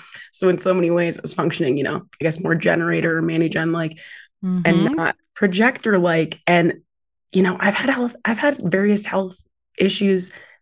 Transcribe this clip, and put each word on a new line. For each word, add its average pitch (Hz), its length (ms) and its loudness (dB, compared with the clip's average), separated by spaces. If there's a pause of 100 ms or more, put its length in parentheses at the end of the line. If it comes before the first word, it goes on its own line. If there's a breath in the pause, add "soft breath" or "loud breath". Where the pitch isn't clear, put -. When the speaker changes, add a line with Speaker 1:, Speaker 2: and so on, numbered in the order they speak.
(320 loud breath)
Speaker 1:
So - 180 0
in 180 80 2
so 185 160 0
many 175 160 2
ways, 170 280 0
I - 40 -18
was - 140 -4
functioning, 156 420 0
you 139 60 -2
know, - 140 -4
I - 260 -14
guess 160 180 0
more 165 140 0
generator 165 640 0
or 165 40 -2
Manny 165 280 0
Gen-like 160 500 -4 (440 loud breath)
Speaker 2:
Mm-hmm. 185 220 -2
Speaker 1:
and 165 300 2
not 165 200 -2 (200)
projector-like. 180 1120 0
And, 170 340 2 (500)
you 190 120 4
know, 185 160 0
I've 196 160 0
had - 160 -2
health, 247 240 -2 (100)
I've 214 140 -4
had - 240 0
various 202 420 2
health 190 300 -6 (420)
issues 190 540 0 (300 loud breath)